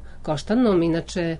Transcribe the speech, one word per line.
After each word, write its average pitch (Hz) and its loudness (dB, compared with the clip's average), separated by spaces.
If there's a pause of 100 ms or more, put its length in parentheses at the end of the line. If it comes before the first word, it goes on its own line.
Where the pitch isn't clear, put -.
(240)
Koštanom. 190 2
Inače, 165 -2